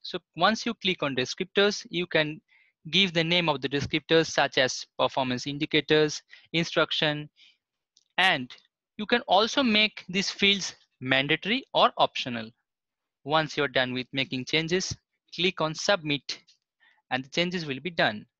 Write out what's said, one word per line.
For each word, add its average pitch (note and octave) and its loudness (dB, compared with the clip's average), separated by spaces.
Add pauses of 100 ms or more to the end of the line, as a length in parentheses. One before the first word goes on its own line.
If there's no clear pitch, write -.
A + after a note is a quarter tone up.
So - -10 (180)
once G3 2
you A#3 -2
click - -2
on C#3 -2
descriptors, G3 0
you F3 -4
can D#3 0 (500)
give F3+ 2
the E3 2
name E3+ 2
of C#3 0
the C#3 -4
descriptors D#3 0
such C#3+ 0
as - 0 (120)
performance B2+ -2
indicators, D3+ 0 (300)
instruction, D#3 0 (880)
and F3 2 (460)
you G#3+ -8
can A#3+ 2
also A3 2
make G#3+ 2
these F#3 -2
fields G3 0 (240)
mandatory C#3+ 0 (100)
or G3+ 4
optional. A#2+ -2 (760)
Once D3+ 0
you're C#3+ 0
done B2+ 0
with B2+ -6
making C3 -4
changes, E3 -2 (380)
click F3+ -2
on D#3 -2
submit D3+ -2 (680)
and C3 -2
the C3 -16
changes F3 -2
will C3+ -6
be F3 -8
done. C3 0 (160)